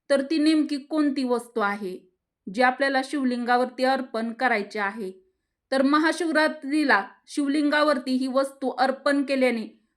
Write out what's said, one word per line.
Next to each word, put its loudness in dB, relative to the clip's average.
तर 2
ती -2
नेमकी 2
कोणती -2
वस्तू -4
आहे -4
जी 0
आपल्याला 2
शिवलिंगावरती 0
अर्पण -2
करायची -2
आहे? -6
तर 4
महाशिवरात्रीला 2
शिवलिंगावरती 0
ही 0
वस्तू -2
अर्पण 0
केल्याने -2